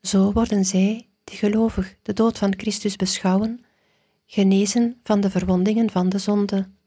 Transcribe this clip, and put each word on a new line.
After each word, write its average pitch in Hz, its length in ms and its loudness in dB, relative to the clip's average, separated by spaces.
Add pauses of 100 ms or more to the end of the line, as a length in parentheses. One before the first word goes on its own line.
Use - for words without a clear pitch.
Zo 196 300 2
worden 214 340 0
zij, 196 420 0 (160)
die - 140 -18
gelovig 214 640 -2
de 208 120 -8
dood 226 240 0
van 196 200 0
Christus 202 380 -4
beschouwen, 196 720 -2 (600)
genezen 202 760 0
van 208 180 0
de 196 80 0
verwondingen 190 600 0
van 185 200 0
de 190 80 -2
zonde. 202 520 -2 (180)